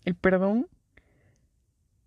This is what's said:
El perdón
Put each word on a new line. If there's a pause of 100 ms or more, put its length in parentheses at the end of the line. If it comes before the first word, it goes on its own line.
El
perdón (1400)